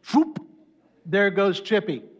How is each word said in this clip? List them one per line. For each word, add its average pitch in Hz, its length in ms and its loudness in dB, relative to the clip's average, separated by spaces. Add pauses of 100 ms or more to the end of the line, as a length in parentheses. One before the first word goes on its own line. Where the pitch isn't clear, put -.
(120)
whoop, 311 320 2 (600)
there 196 240 2
goes 190 300 0
Chippy 208 420 -2 (180)